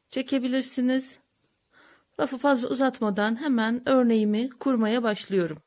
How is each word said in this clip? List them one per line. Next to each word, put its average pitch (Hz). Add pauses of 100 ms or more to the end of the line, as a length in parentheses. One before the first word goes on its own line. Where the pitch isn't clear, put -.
çekebilirsiniz. 262 (1000)
Lafı 269
fazla 262
uzatmadan 226
hemen 240
örneğimi 233
kurmaya 233
başlıyorum. 190